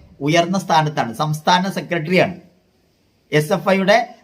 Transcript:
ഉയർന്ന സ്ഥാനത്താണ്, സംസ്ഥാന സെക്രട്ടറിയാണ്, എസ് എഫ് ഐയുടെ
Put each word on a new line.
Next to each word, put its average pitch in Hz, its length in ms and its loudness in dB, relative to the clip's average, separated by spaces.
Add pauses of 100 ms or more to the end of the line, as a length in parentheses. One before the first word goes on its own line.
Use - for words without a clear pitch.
(220)
ഉയർന്ന 175 380 0
സ്ഥാനത്താണ്, 151 540 0
സംസ്ഥാന 180 560 0
സെക്രട്ടറിയാണ്, 165 640 -2 (960)
എസ് 151 220 0
എഫ് 180 160 -2
ഐയുടെ 196 400 2 (140)